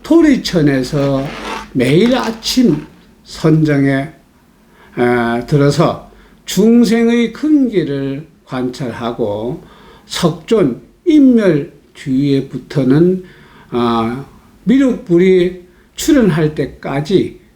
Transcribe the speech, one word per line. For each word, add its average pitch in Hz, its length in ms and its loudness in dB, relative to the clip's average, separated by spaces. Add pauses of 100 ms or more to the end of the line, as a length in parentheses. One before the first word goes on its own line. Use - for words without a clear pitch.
토리천에서 147 1200 0 (460)
매일 160 420 2
아침 233 720 -2 (400)
선정에, 151 840 0 (840)
아, 120 520 0
들어서 143 640 0 (340)
중생의 226 880 2
근기를 151 920 -2 (180)
관찰하고 120 1200 -6 (400)
석존 165 760 -2 (240)
인멸 233 680 4 (220)
주위에 135 540 -2
붙어는, 156 760 0 (460)
아, - 560 -2 (380)
미륵불이 185 1000 2 (320)
출현할 170 600 0
때까지 139 840 -4 (160)